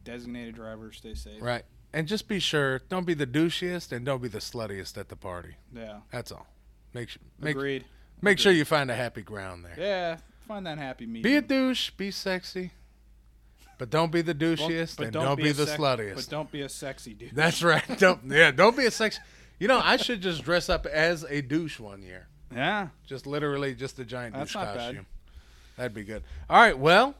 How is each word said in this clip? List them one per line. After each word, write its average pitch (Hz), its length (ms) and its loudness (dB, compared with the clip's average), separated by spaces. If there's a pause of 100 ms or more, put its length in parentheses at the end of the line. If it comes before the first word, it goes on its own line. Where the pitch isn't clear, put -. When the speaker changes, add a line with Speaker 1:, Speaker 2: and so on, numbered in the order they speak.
Speaker 1:
designated 120 500 -12
driver, 110 380 -14
stay 110 240 -16
safe. 107 260 -12
Speaker 2:
Right. 120 220 -4 (300)
And 156 140 -2
just 208 200 -4
be 202 120 0
sure, 139 400 2 (100)
don't 185 180 -2
be 175 80 2
the 143 120 -2
douchiest 170 640 0
and 123 140 -6
don't 135 160 -2
be 123 60 -6
the 104 120 -8
sluttiest 101 600 -8
at 98 100 -12
the 101 60 -14
party. 87 400 -10 (200)
Speaker 1:
Yeah. 107 260 -14 (100)
Speaker 2:
That's 120 200 -10
all. - 140 -16 (480)
Make 120 160 -10
su-, - 100 -16 (200)
make, 151 160 -2
Speaker 1:
Agreed. 135 300 -4 (360)
Speaker 2:
make 196 180 4
sure 202 120 8
Speaker 1:
Agreed. 170 80 8
Speaker 2:
you 147 60 4
find 143 240 2
a 117 60 -2
happy 120 260 -6
ground 95 440 -10
there. 87 120 -16
Speaker 1:
Yeah, 175 400 -2 (300)
find 202 180 -10
that 151 120 -8
happy 131 280 -8
medium. 113 180 -8
Speaker 2:
Be 262 120 4
a 294 60 4
douche, 262 500 0
be 196 200 -6
sexy, 185 600 -6 (1040)
but 123 120 -10
don't 160 220 2
be 170 100 2
the 165 180 0
Speaker 1:
Well, 165 160 2
Speaker 2:
douchiest 160 420 -2
Speaker 1:
but 151 80 -4
Speaker 2:
and 113 80 -6
Speaker 1:
don't 156 120 -2
Speaker 2:
don't 139 120 2
Speaker 1:
be 156 60 -2
Speaker 2:
be 151 60 4
Speaker 1:
a 147 40 2
Speaker 2:
the 143 140 0
Speaker 1:
sec-, 151 120 -4
Speaker 2:
sluttiest. 117 360 0
Speaker 1:
but 127 140 -8
don't 147 220 -8
be 147 100 -8
a 139 80 -8
sexy 135 440 -12
douche. 110 200 -18
Speaker 2:
That's 156 300 2
right. 160 280 6
<laughs> 123 60 -6
Don't, 185 240 6 (100)
yeah, 151 200 10
don't 196 260 6
be 269 80 2
a 214 60 4
sex-, - 280 -2 (400)
you 190 80 -2
know, 247 160 6
I 196 140 4
should 240 240 -2
just 170 220 -4
dress 170 260 0
up 170 160 0
as 156 380 2
a 143 180 -4
douche 147 380 -4
one 101 240 -16
year. 92 240 -18 (260)
Speaker 1:
Yeah. 170 360 -2 (160)
Speaker 2:
Just 131 220 -12
literally 143 480 -2
just 127 240 -10
a 127 60 -10
giant 120 300 -10
Speaker 1:
That's 143 160 -8
Speaker 2:
douche - 40 -8
Speaker 1:
not 196 100 -6 (100)
bad. - 20 -6
Speaker 2:
costume. 120 280 -10 (720)
That'd 123 160 -6
be 104 100 -10
good. 104 200 -10 (260)
All 185 100 10
right, 208 180 8
well. 185 420 6